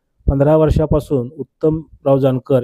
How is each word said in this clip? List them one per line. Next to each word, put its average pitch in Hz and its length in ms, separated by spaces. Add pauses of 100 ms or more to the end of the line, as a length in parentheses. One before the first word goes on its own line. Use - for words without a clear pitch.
(300)
पंधरा 143 260
वर्षापासून 151 800
उत्तमराव 147 840
जानकर 131 460